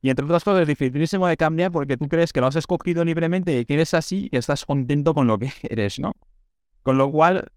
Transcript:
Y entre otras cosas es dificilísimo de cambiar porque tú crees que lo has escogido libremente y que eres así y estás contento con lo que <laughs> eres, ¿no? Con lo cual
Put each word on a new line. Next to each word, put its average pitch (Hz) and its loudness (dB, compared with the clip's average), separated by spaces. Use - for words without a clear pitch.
Y 135 0
entre 135 0
otras 165 2
cosas 190 4
es 156 2
dificilísimo 147 0
de 165 2
cambiar 160 0
porque 143 -2
tú 143 -6
crees 165 0
que 135 0
lo 127 4
has 139 0
escogido 170 -2
libremente 165 0
y 120 0
que 143 -2
eres 160 0
así 185 -4
y 135 -2
estás 135 -2
contento 143 0
con 139 2
lo 110 2
que 131 -4
<laughs> - -20
eres, 104 -4
¿no? 170 -4
Con 131 2
lo 139 4
cual 165 2